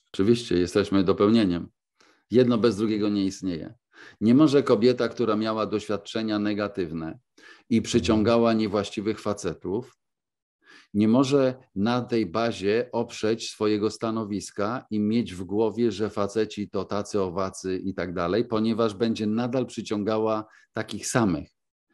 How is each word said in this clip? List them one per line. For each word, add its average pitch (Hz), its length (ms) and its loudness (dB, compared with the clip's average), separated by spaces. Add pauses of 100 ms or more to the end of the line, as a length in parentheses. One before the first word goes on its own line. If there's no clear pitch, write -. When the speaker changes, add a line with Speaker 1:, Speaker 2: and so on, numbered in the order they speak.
(120)
Speaker 1:
Oczywiście, 104 460 2
jesteśmy 98 460 2
dopełnieniem. 95 640 4 (640)
Jedno 120 280 4
bez 107 180 4
drugiego 107 320 0
nie 101 160 0
istnieje. 92 500 -6 (460)
Nie 113 140 6
może 143 280 6
kobieta, 123 460 4
która 110 280 0
miała 110 300 -2
doświadczenia 107 720 -4
negatywne 101 800 -4 (520)
i 113 60 4
Speaker 2:
Mhm. 110 60 2
Speaker 1:
przyciągała 117 720 2
niewłaściwych 104 680 -2
facetów, 98 760 -6 (1000)
nie 107 120 4
może 131 460 4 (200)
na 117 280 0
tej 110 240 -2
bazie 104 640 -2
oprzeć 117 580 -4
swojego 107 400 0
stanowiska 107 1000 -6
i 107 100 0
mieć 104 340 0
w 92 100 -8
głowie, 110 480 0
że 104 180 -4
faceci 104 580 -4
to 95 160 -4
tacy, 101 360 -4
owacy 92 580 -4
i 92 160 -6
tak 90 200 -6
dalej, 90 300 0
ponieważ 113 500 0
będzie 110 320 -2
nadal 120 400 -2
przyciągała 110 800 -2 (280)
takich 110 340 -8
samych. 90 420 0 (460)